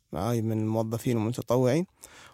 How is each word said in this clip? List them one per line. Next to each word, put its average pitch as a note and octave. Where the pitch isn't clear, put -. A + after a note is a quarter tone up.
معاي A2
من A2
موظفين A2+
ومتطوعين، B2+